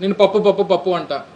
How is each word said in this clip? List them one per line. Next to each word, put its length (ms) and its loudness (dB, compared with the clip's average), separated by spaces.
నేను 140 -2
పప్పు, 240 2
పప్పు, 240 2
పప్పు 280 -2
అంటా. 340 -4